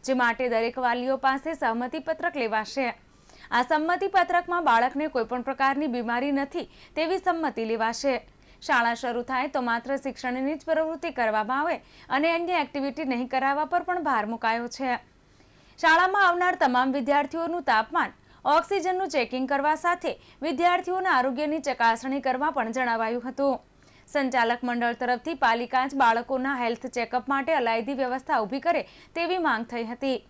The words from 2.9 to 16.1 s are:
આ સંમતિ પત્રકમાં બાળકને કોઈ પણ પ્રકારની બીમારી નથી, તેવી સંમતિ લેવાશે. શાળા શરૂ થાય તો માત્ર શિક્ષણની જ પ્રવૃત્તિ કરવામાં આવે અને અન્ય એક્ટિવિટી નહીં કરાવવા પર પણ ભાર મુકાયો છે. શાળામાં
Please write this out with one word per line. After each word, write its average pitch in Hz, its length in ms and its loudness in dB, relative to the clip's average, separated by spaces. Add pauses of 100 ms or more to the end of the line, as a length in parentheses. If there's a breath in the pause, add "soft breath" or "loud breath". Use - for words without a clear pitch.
આ 240 140 2
સંમતિ 330 460 0
પત્રકમાં 349 560 2
બાળકને 262 440 2
કોઈ 240 160 0
પણ 247 180 -4
પ્રકારની 269 440 0
બીમારી 247 460 -2
નથી, 277 320 -2 (260 loud breath)
તેવી 330 280 0
સંમતિ 320 460 -2
લેવાશે. 226 500 -2 (480 soft breath)
શાળા 233 320 2
શરૂ 240 280 -4
થાય 262 260 -2
તો 277 120 -2
માત્ર 240 360 -2
શિક્ષણની 262 580 -4
જ 302 100 -10
પ્રવૃત્તિ 320 460 -2
કરવામાં 220 500 -2
આવે 302 160 -2 (300 loud breath)
અને 302 260 2
અન્ય 339 280 0
એક્ટિવિટી 277 440 -4
નહીં 254 240 -2
કરાવવા 277 360 0
પર 349 180 0
પણ 359 200 -2
ભાર 240 240 0
મુકાયો 233 420 -2
છે. 254 240 -4 (880 soft breath)
શાળામાં 370 480 4